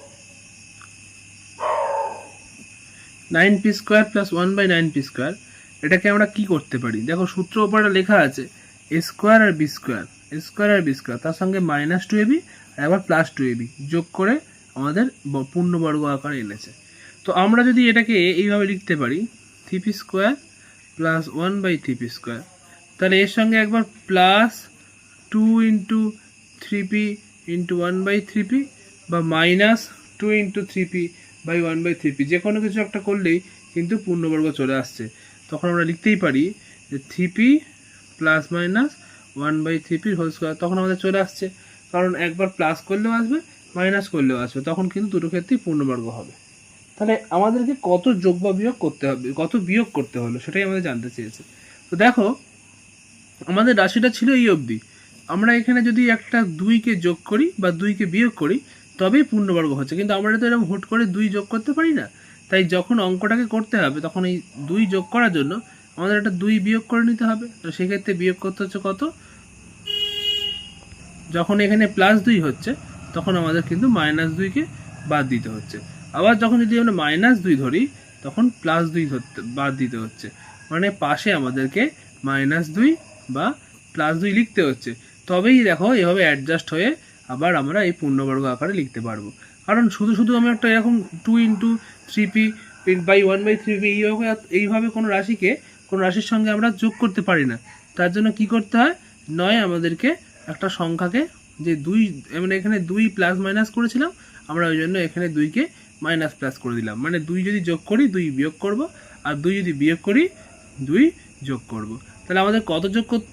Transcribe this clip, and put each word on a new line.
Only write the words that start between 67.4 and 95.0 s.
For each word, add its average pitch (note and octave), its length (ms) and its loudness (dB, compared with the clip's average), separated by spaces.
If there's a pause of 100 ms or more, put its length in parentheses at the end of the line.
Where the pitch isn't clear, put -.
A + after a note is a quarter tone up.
তো - 40 -12 (100)
সেক্ষেত্রে G3 440 -4
বিয়োগ F#3 240 0
করতে F#3+ 180 -8
হচ্ছে G3 160 -8 (100)
কত? F#3+ 120 -6 (2250)
যখন E3+ 280 0
এখানে G#3+ 200 4 (120)
প্লাস G3 200 6 (100)
দুই A3+ 200 4
হচ্ছে, C#3 240 -4 (440)
তখন E3 180 -2 (100)
আমাদের D#3+ 280 0
কিন্তু F#3 160 0 (120)
মাইনাস D#3 400 2
দুইকে G3 240 -2 (480)
বাদ D3 220 2
দিতে A#2 220 -4
হচ্ছে। G#2+ 220 -12 (420)
আবার G#3 240 6
যখন A#3 220 4
যদি A3 160 2
আমরা A#3 220 2
মাইনাস F#3 340 4 (100)
দুই D#3+ 180 4
ধরি, D3 180 0 (420)
তখন C#3+ 200 0 (180)
প্লাস E3 200 2 (120)
দুই E3 180 0
ধরতে, B2+ 260 -8 (200)
বাদ C#3 140 -2 (100)
দিতে A#2+ 200 -4
হচ্ছে। A2 240 -14 (440)
মানে E3+ 160 0 (180)
পাশে D3 260 -2 (100)
আমাদেরকে C3 420 -2 (460)
মাইনাস C#3 380 0 (100)
দুই B3+ 140 4 (460)
বা D#3 100 -2 (480)
প্লাস D#3 280 0
দুই G3+ 160 0
লিখতে A3 300 0
হচ্ছে। B2+ 220 -6 (380)
তবেই G3+ 300 6 (100)
দেখো E3+ 200 2 (140)
এভাবে F3+ 240 2
অ্যাডজাস্ট D3+ 480 0
হয়ে F3+ 140 0 (440)
আবার D#3 200 0 (100)
আমরা D3+ 160 -2 (100)
এই E3+ 120 -2
পূর্ণবর্গ C3+ 440 0 (100)
আকারে D3+ 260 -4
লিখতে B2+ 280 -8
পারবো। G#2+ 220 -10 (360)
কারণ A3+ 180 4 (120)
শুধু G#3 220 0
শুধু A3+ 200 2
আমি A#3 160 4
একটা A3+ 180 0
এরকম A3+ 220 4 (320)
টু A3+ 60 2 (140)
into G#3+ 220 2 (420)
থ্রি G#3+ 220 0
পি A3 120 2 (640)
by G3 100 8 (140)
one G3 140 0
by G#3+ 160 4
three G#3 200 0
p - 20 -2 (120)
এইভাবে, G#3+ 280 0 (340)
এইভাবে A3 280 0 (100)
কোনো A3 100 0 (100)